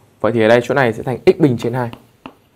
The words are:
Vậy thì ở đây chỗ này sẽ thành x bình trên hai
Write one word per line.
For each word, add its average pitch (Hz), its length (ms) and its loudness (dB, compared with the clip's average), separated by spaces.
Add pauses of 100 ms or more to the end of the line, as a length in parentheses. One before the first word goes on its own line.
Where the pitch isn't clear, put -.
(220)
Vậy 110 100 0
thì 117 100 0
ở 107 60 4
đây 120 160 6
chỗ 127 100 -6
này 127 200 0
sẽ 139 100 -10
thành 127 220 -6
x 185 140 2
bình 135 180 2
trên 117 160 -6
hai 123 160 -6 (680)